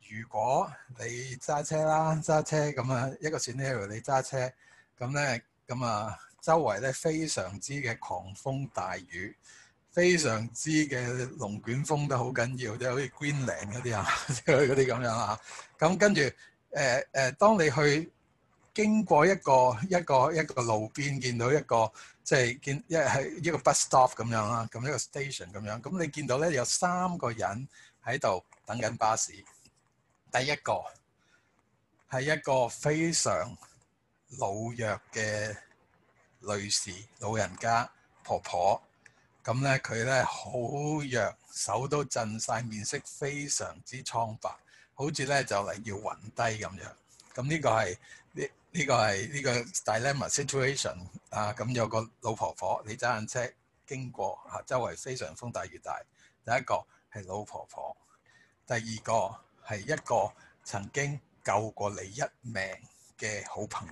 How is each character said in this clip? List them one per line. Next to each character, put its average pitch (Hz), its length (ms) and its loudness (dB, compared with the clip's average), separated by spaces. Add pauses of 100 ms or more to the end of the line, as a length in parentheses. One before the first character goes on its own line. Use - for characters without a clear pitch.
「如 110 180 -12
果 135 440 0 (280)
你 123 380 -8
揸 151 260 -2
車 156 220 0
啦， 156 300 4
揸 156 280 4
車 151 280 2
咁 127 200 -2
啊， 131 180 0 (120)
一 151 80 -2
個 156 80 -2
scenario 127 500 -4
你 107 140 -8
揸 135 220 2
車， 127 280 -2 (460)
咁 120 140 -4
呢， 139 280 0 (280)
咁 127 180 -4
啊， 107 320 -2 (240)
周 165 180 4
圍 107 200 2
呢， 131 120 0
非 156 360 -2
常 98 320 -4
之 - 140 -8
嘅 127 260 -4
狂 95 360 -10
風 135 380 -4
大 92 240 -4
雨， 90 380 -10 (560)
非 175 260 6
常 117 360 0
之 - 180 -4 (160)
嘅 127 160 -2 (340)
龍 107 240 -4
捲 127 240 -2
風 147 220 0
都 135 100 2
好 123 80 2
緊 127 400 -2
要， 107 100 -4
即 123 100 -4
係 127 60 0
好 127 60 -2
似 135 120 -2
Greenland 113 640 -2
嗰 120 80 -8
啲 120 140 -2
啊， 98 120 -2 (100)
<laughs> - 280 -6
嗰 139 280 6
啲 139 140 6
咁 123 200 0
樣 - 20 2
啊。」 110 300 0 (380)
咁 170 200 4
跟 202 180 6
住， 151 60 4
誒， 127 100 2 (800)
誒， 135 220 2
當 214 260 8
你 156 100 6
去 147 420 4 (640)
經 214 320 4
過 156 200 8
一 190 100 6
個， 127 420 6 (120)
一 180 120 4
個， 143 320 4
一 156 100 2
個 147 180 -4
路 110 280 0
邊， 139 320 -2
見 123 160 -2
到 120 140 2
一 147 100 6
個， 113 300 2 (320)
即 - 120 4
係 123 240 4
見， 139 280 -4
一 160 80 0
係 139 440 2
一 165 120 0
個 151 60 2
bus 147 180 4 (120)
stop 131 260 8
咁 113 120 -4
樣 117 60 -2 (180)
啦， 117 220 -2
咁 113 100 -8
一 139 100 -4
個 135 60 -2
station 135 540 -8
咁 101 100 -10
樣， 107 200 -6
咁 175 200 -4
你 160 80 0
見 143 180 -6
到 123 120 4
呢， 170 120 2
有 127 140 2
三 180 520 0
個 131 140 -2
人 110 360 -4 (360)
喺 127 160 -2
度 98 240 2 (220)
等 113 140 -6
緊 113 180 -2
巴 110 180 4
士。 - 160 -2 (1000)
第 131 160 2
一 147 80 0
個 110 280 0 (1300)
係 131 120 -2
一 151 200 0
個 131 260 4
非 156 460 0
常 95 420 0 (840)
老 107 120 0
弱 110 500 -4 (100)
嘅 107 440 -4 (840)
女 101 280 -4
士， 104 240 -2 (280)
老 104 160 -4
人 95 220 -2
家， 117 300 2 (360)
婆 104 160 -2
婆。 98 420 0 (640)
咁 123 180 -2
呢， 135 200 2
佢 113 240 -4
呢， 127 200 4
好 - 260 -6
弱， 143 840 -2 (140)
手 117 360 -2
都 147 160 0
震 113 360 -4
晒， 113 240 -2
面 107 200 -6
色 - 220 -4
非 143 420 -6
常 92 360 -4
之 131 200 -12
蒼 113 340 -2
白， - 120 -6 (460)
好 151 180 -4
似 143 120 -4
呢， 139 180 2
就 107 140 -2
嚟 98 160 -2 (100)
要 110 140 -6
暈 107 240 -8
低 110 420 -2
咁 85 60 -6 (100)
樣。 - 120 -14 (440)
咁 123 80 -4
呢 156 160 0
個 135 100 2
係， 110 280 2 (340)
呢， 143 160 -6 (240)
呢 156 140 -2
個 135 100 2
係， 107 380 2
呢 139 80 -4
個 131 100 0 (400)
dilemma 120 380 0
situation 135 680 0 (320)
啊。 104 240 -2
咁 110 200 -4
有 117 140 2
個 110 220 -2 (120)
老 110 120 -2
婆 98 200 -2
婆， 95 340 -4
你 110 100 -8
揸 120 220 0
緊 107 80 -6
車 123 260 -4 (320)
經 131 260 -8
過 95 220 -6 (160)
啊， 92 160 -8
周 131 140 0
圍 90 180 -4
非 131 180 -8
常 87 200 -8
風 120 160 -10
大 95 160 -6
雨 82 100 -18
大。 - 220 -8 (440)
第 113 80 -6
一 131 140 2
個 113 100 0 (360)
係 104 160 -12
老 101 160 -6
婆 80 260 -12
婆， - 260 -10 (720)
第 - 100 -4
二 113 280 -6
個 107 320 0 (320)
係 107 120 -6
一 139 160 -2 (100)
個 107 260 2 (320)
曾 101 300 -8
經 143 260 -2 (240)
救 107 280 2
過 101 180 -4
你 95 200 -8
一 113 120 -10 (200)
命 107 220 -6 (560)
嘅 107 300 -6
好 104 180 -6
朋 - 240 -8